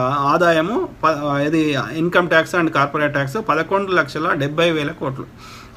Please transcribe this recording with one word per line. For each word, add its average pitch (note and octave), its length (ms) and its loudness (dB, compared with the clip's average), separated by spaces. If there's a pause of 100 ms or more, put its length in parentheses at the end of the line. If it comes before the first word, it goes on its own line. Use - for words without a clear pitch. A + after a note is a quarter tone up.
(180)
ఆదాయము E3 720 2 (140)
ప-, D3 440 0
ఇది D3+ 280 2 (240)
income F3 280 2
tax D#3+ 320 2
and E3 80 2
corporate D3 480 0
tax C#3 260 -2
పదకొండు F#3+ 500 0
లక్షల D#3+ 420 0
డెబ్బై D#3 380 0
వేల D#3 200 -2
కోట్లు. C3+ 340 -8 (520)